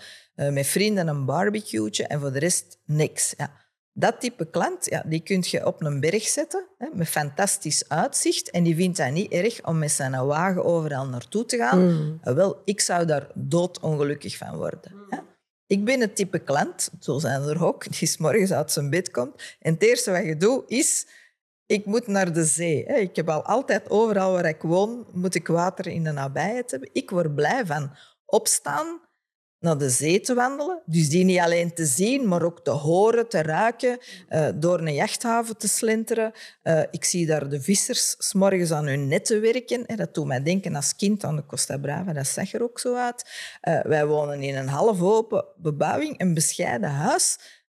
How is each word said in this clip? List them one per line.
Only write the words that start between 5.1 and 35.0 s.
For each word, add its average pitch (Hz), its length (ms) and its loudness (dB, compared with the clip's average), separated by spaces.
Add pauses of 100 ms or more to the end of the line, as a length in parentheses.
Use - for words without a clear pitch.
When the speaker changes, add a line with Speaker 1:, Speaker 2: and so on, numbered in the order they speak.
Speaker 1:
kun 185 280 0
je - 180 -2
op - 160 -2
een 147 180 -2
berg 202 280 0
zetten, 359 400 -2 (100)
hè, 254 160 -10
met 165 140 -2
fantastisch 151 840 -2
uitzicht 269 640 0
en 175 120 2
die 170 120 4
vindt 180 220 0
dat 131 140 0
niet 180 200 -2
erg 202 340 -2
om 165 140 0
met 151 120 0
zijn 131 340 -2
wagen 170 400 2
overal 156 420 0
naartoe 131 380 -4
te 240 120 -2
gaan. 233 220 4 (140)
Speaker 2:
Mm. 156 300 -2
Speaker 1:
Eh, 127 100 0
wel, 180 320 2
ik 208 160 0
zou 175 240 0
daar 147 280 0
doodongelukkig 147 1040 -2
van - 200 -10
worden, - 360 -8
Speaker 2:
Mm. 202 160 -20
Speaker 1:
hè. 269 80 -6 (500)
Ik 202 180 2
ben 262 140 4
het 214 160 0
type 185 240 -2
klant, 175 500 -2 (100)
zo 135 200 -2
zijn 135 220 -2
er 151 240 0
ook, - 340 -2
die 165 80 0
's - 100 -2
morgens 185 340 4
uit 143 200 0
zijn 143 180 -2
bed 175 220 -2
komt 247 300 -4 (180)
en 165 140 2
het 165 100 0
eerste 220 280 4
wat 180 140 0
je 156 120 -2
doet 220 300 4
is, - 400 0 (580)
ik 208 200 0
moet 214 220 0
naar 190 260 2
de 165 120 2
zee, 160 420 0
hè. - 80 -2
Ik 202 200 0
heb 165 140 -2
al 156 140 0
altijd 208 460 0
overal 196 420 2
waar 180 140 2
ik 156 160 -2
woon, 208 520 0
moet 180 220 -2
ik 170 120 -4
water 175 400 0
in 165 160 -4
de 156 80 -2
nabijheid 147 600 -4
hebben. - 220 -8
Ik - 160 -4
word 165 260 0
blij 180 300 0
van 147 300 -4 (300)
opstaan, 311 800 -2 (560)
naar 165 180 2
de 139 120 0
zee 147 300 2
te - 140 -2
wandelen. 277 520 -2
Dus 160 240 2
die 180 140 4
niet 180 160 4
alleen 170 340 2
te 165 120 -4
zien, 226 420 0
maar 175 160 2
ook 175 200 -4
te 147 80 -2
horen, 196 580 2
te 165 120 0
ruiken, 233 560 0 (300)
eh, 151 280 0
door 170 240 2
een 160 140 -2
jachthaven 226 640 -2